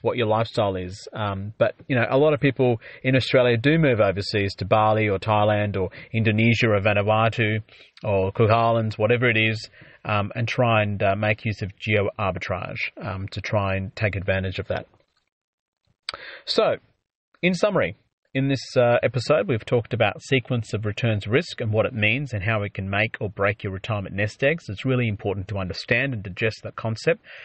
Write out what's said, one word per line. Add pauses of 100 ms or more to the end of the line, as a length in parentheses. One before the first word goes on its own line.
what
your
lifestyle
is.
Um,
but, (120)
you
know,
a
lot
of
people (220)
in
Australia
do
move
overseas
to
Bali
or
Thailand
or (200)
Indonesia
or
Vanuatu (420)
or
Cook
Islands,
whatever
it
is, (340)
um,
and
try
and,
uh,
make
use
of
geo (100)
arbitrage, (100)
um,
to
try
and
take
advantage
of
that. (1600)
So, (640)
in
summary, (380)
in
this,
uh,
episode,
we've
talked
about
sequence
of
returns
risk
and
what
it
means
and
how
it
can
make
or
break
your
retirement
nest
eggs.
It's
really
important
to
understand
and
digest
that
concept (240)